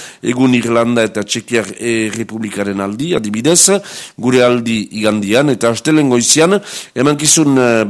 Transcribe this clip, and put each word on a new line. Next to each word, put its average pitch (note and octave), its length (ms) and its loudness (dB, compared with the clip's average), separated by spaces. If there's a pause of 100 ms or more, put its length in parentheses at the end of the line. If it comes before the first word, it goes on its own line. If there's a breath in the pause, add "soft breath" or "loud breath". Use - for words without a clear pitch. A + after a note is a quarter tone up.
(220 loud breath)
egun B2+ 320 2
Irlanda A#2 480 2
eta G#2+ 220 -2
Txekiar, A2 560 -4
eh, A2+ 340 -2
Republikaren G#2 640 -6
aldi, G#2+ 380 -6
adibidez, A#2+ 560 0 (440 loud breath)
gure B2 280 2
aldi A#2 440 0 (120)
igandian, G#2+ 500 2
eta A#2 200 0
astelehen D3+ 380 0
goizian, D#3 520 2 (340 loud breath)
emankizun, D3 640 2
eh, A#2 320 4